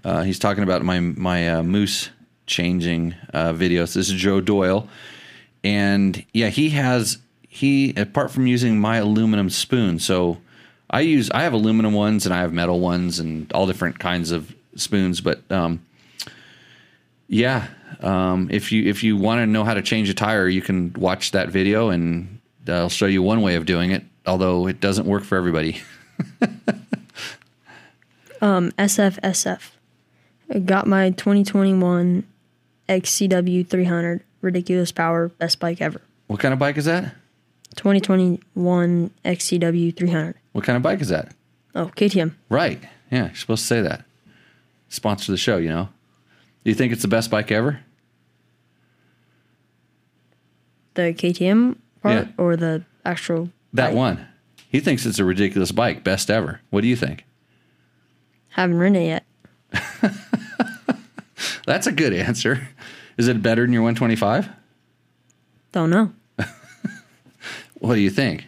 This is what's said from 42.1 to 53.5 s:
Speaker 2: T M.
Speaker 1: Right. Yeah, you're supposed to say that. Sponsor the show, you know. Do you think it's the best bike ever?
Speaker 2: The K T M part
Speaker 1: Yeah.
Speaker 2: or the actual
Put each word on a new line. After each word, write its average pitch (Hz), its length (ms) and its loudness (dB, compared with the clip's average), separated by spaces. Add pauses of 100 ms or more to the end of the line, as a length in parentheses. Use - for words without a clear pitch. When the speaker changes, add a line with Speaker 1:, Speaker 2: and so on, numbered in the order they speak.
Speaker 2:
T 196 100 2
M. 160 160 -2 (140)
Speaker 1:
Right. 139 320 0 (280)
Yeah, 123 180 -2
you're - 60 -14
supposed - 280 -4
to - 40 -6
say 117 140 2
that. 85 240 -4 (840)
Sponsor 101 420 -4
the 90 60 -2
show, - 180 0
you 82 140 -2
know. 85 180 -4 (760)
Do 113 60 2
you 107 40 4
think 120 180 0
it's 113 100 -6
the 107 60 -2
best 113 220 0
bike 107 200 -2
ever? 117 300 0 (3250)
Speaker 2:
The 170 200 0
K 175 180 0
T 175 140 0
M 240 340 4 (220)
part 208 240 2
Speaker 1:
Yeah. - 100 -18
Speaker 2:
or 175 200 2
the 165 280 -2 (220)
actual 170 420 -4 (240)